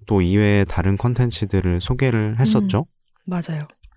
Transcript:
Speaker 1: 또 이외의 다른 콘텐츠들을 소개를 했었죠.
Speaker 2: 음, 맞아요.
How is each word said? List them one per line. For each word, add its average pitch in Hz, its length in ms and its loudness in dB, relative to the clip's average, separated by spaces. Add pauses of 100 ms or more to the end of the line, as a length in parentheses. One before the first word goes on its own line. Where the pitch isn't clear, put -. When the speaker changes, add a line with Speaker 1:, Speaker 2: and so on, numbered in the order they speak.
Speaker 1:
또 98 160 2
이외의 101 440 2
다른 95 300 0
콘텐츠들을 101 840 0
소개를 110 600 -2
했었죠. 196 400 2
Speaker 2:
음, - 500 -12
맞아요. 160 360 -6 (300)